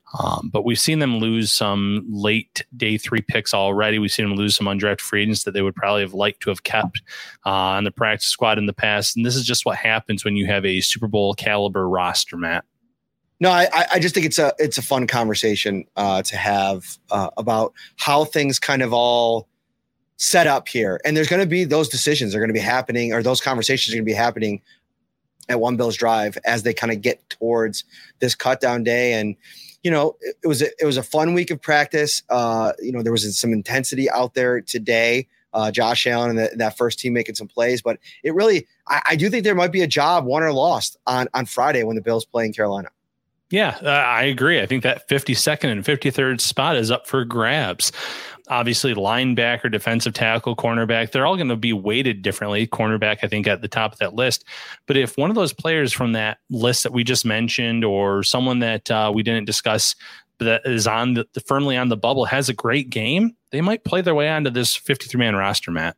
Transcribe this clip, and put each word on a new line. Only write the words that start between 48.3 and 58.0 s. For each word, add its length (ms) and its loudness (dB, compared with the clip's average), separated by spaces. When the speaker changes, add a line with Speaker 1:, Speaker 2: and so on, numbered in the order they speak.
Speaker 1:
Obviously, 460 0
linebacker, 800 0
defensive 400 0
tackle, 420 0
cornerback, 580 0
they're 120 2
all 140 2
gonna 180 -2
be 160 0
weighted 480 0
differently. 460 -2
Cornerback, 560 0
I 40 -2
think, 200 -2
at 160 0
the 60 -8
top 260 -4
of 60 -20
that 140 -2
list. 300 0
But 140 2
if 180 0
one 140 2
of 40 0
those 200 0
players 400 0
from 180 0
that 280 -2
list 320 2
that 100 -4
we 120 0
just 200 0
mentioned, 600 0
or 360 2